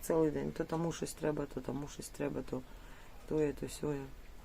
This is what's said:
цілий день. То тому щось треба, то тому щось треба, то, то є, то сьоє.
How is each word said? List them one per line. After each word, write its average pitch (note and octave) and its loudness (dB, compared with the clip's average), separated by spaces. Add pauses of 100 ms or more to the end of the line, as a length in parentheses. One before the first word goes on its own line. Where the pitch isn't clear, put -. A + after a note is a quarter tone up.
цілий D#3+ 6
день. C#3+ 2
То E3 0
тому D#3+ 2
щось - -2
треба, D3+ 2
то B2+ -4
тому C3+ -2
щось - -8
треба, C#3+ -2
то, B2+ 0 (680)
то D#3 4
є, C#3+ 4
то C3+ -4
сьоє. D3 0 (440)